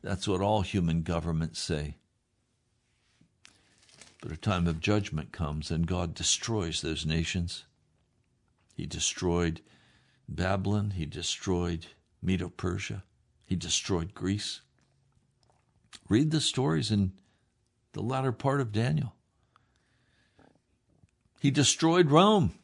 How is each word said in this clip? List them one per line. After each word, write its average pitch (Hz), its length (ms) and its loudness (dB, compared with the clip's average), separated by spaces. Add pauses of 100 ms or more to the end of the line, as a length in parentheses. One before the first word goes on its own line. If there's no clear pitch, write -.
That's 98 240 -4
what 95 140 2
all 104 200 2
human 85 400 0
governments 82 580 -2
say. 76 360 -4 (2250)
But - 100 -8
a 80 60 -8
time 90 300 2
of 82 120 0
judgment 101 520 -2
comes, 76 400 -4
and 82 160 0
God 87 260 -2
destroys 87 680 -2
those 80 220 -4
nations. 82 640 -2 (1080)
He 82 100 -8
destroyed 85 760 -2 (680)
Babylon. 98 600 0
He 82 160 -4
destroyed 85 800 -2 (340)
Medo-Persia. 92 840 -4 (420)
He 95 100 -2
destroyed 85 580 -2
Greece. - 480 -4 (1500)
Read 135 220 4
the 156 100 2
stories 135 520 0
in 98 220 2 (800)
the 101 80 -8
latter 131 300 0
part 139 300 0
of 117 100 -4
Daniel. 123 440 0 (2250)
He 139 100 4
destroyed 160 640 4
Rome. 180 420 6 (100)